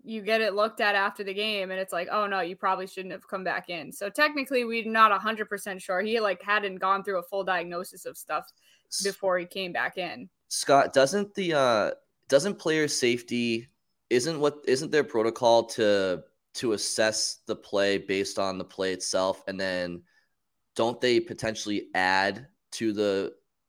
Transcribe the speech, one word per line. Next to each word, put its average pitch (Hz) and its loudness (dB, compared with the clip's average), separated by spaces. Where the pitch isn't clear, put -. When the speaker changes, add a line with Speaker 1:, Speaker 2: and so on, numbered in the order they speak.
Speaker 1:
you 220 -8
get 220 0
it 208 0
looked 220 0
at 208 4
after 202 0
the 190 -6
game, 202 -2
and 190 -4
it's 190 -6
like, 180 -4
"Oh, 208 0
no, 196 -2
you 180 -4
probably 190 -2
shouldn't 190 -10
have - -14
come 190 -6
back 170 -4
in." 165 -10
So 202 -8
technically, 277 0
we're 226 -4
not 220 6
a 196 4
hundred 214 -4
percent 190 -8
sure. 180 -2
He, 220 0
like, 196 0
hadn't 202 0
gone 190 2
through 190 -2
a - -4
full 196 -6
diagnosis 175 -4
of 143 -12
stuff - -6
Speaker 2:
S- - -6
Speaker 1:
before 190 0
he 175 -6
came 185 -8
back 127 -4
in. 175 -8
Speaker 2:
Scott, - 4
doesn't 196 2
the, 175 -2
uh, 120 4
doesn't 185 4
player 156 2
safety, 120 0
isn't 143 2
what, 147 0
isn't 143 2
their 151 4
protocol 117 4
to, 98 2
to 117 -2
assess - 0
the 113 -4
play 98 0
based 98 -2
on 95 -2
the 90 -8
play 95 -2
itself, 95 -2
and 95 -6
then 90 -4
don't 120 -2
they 120 4
potentially 110 -4
add 95 0
to 113 -2
the 98 -2